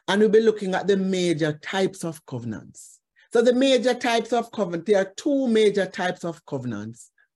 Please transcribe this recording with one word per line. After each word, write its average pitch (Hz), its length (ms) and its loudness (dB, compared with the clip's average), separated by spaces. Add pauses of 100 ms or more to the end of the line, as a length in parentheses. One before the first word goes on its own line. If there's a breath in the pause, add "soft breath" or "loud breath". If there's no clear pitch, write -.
and 196 120 2
we'll 214 100 4
be 220 100 6
looking 208 340 0
at 175 140 -4
the 202 80 4
major 175 560 0 (100)
types 190 420 -4
of 160 220 -8
covenants. - 720 -12 (340 soft breath)
So 233 80 4
the 240 140 4
major 247 400 2
types 233 380 -2
of 233 200 -2
covenant, 170 320 -4
there 208 140 2
are 190 180 -2
two 277 320 0
major 208 380 2
types 180 360 -6
of 165 220 -10
covenants, 117 680 -10 (240)